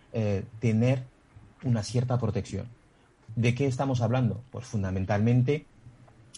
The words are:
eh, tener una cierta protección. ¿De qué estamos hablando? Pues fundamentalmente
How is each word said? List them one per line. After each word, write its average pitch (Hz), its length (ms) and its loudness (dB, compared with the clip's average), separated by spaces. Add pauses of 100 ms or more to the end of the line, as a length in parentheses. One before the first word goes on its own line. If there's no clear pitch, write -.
(120)
eh, 104 300 0 (160)
tener 123 460 2 (580)
una 113 220 0
cierta 123 340 -2
protección. 101 480 -4 (720)
¿De 120 180 2
qué 139 140 0
estamos 131 320 0
hablando? 117 500 0
Pues 104 160 -12
fundamentalmente 110 1000 2 (720)